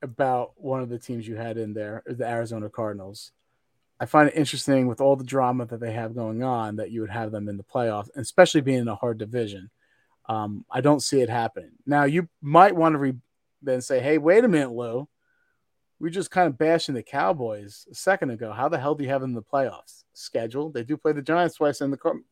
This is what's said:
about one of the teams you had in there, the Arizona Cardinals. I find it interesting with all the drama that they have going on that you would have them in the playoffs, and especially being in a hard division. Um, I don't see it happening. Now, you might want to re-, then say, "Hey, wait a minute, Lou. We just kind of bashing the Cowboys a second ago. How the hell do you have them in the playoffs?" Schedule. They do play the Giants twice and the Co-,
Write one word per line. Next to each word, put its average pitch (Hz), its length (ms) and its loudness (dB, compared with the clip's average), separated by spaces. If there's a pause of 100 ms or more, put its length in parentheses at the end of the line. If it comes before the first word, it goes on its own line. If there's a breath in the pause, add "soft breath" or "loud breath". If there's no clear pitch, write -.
about 127 540 -2
one 131 260 -6
of 123 60 -8
the 117 120 -10
teams 117 280 -10
you 110 80 -10
had 113 220 -8
in 107 160 -6
there, 107 320 -10
the 120 220 -6
Arizona 113 420 -6
Cardinals. 101 640 -10 (640)
I 120 60 -6
find 151 240 6
it - 60 -4
interesting 135 520 0
with 120 140 -4
all 139 140 6
the 131 80 -4
drama 127 420 0
that 113 140 -10
they 117 140 -6
have 113 200 -8
going 113 300 -4
on 113 320 -4
that 107 160 -8
you 113 100 -6
would 104 80 -6
have 110 220 -6
them 104 180 -8
in 101 80 -8
the 98 60 -14
playoffs, 110 500 -4
and 135 80 -10
especially 160 400 6
being 131 180 2
in 120 80 -2
a 107 80 -4
hard 117 220 -4
division. 107 520 -8 (600)
Um, 104 400 -6
I 127 120 -4
don't 147 200 4
see 135 200 0
it 117 80 2
happening. 113 420 -6 (140)
Now, 143 180 2
you 165 240 0 (140)
might 170 340 8
want 160 180 4
to 143 60 0
re-, 135 140 0 (480)
then 127 200 -2
say, 131 180 -2
"Hey, 147 180 2
wait 175 260 6
a 254 40 6
minute, 147 240 2
Lou. 120 360 -6 (920)
We 165 120 -4
just 180 180 -4
kind 185 180 2
of 131 120 -2
bashing 160 340 2
the 117 80 -4
Cowboys 120 880 -4
a - 60 -20
second 190 340 0
ago. 113 220 -8
How 127 180 -2
the 160 80 0
hell 143 160 -2
do 151 100 -4
you 127 60 -4
have 139 120 0
them 131 100 -4
in 120 40 -4
the 113 60 -6
playoffs?" - 600 -4 (100)
Schedule. 127 560 -6
They 120 140 -6
do 147 140 -4
play 151 160 0
the 147 80 -6
Giants 165 340 0
twice 147 260 0
and 139 100 -2
the 139 60 -4
Co-, - 220 -2 (120)